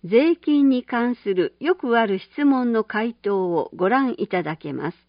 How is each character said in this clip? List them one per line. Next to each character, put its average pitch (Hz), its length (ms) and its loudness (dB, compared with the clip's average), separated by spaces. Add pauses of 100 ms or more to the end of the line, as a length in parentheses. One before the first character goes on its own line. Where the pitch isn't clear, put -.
税 269 320 4
金 285 320 2
に 254 160 0
関 240 300 -2
す 202 180 -4
る 180 260 -2
よ 330 160 0
く 233 240 0
あ 226 60 2
る 196 140 -2
質 - 260 -6
問 254 260 2
の 220 140 0
回 226 280 -4
答 196 340 -2
を 170 280 -2
ご 180 140 0
覧 254 280 0
い - 120 -6
た 180 140 -4
だ 151 120 -6
け 151 160 -12
ま 143 200 -6
す。 - 60 -20 (120)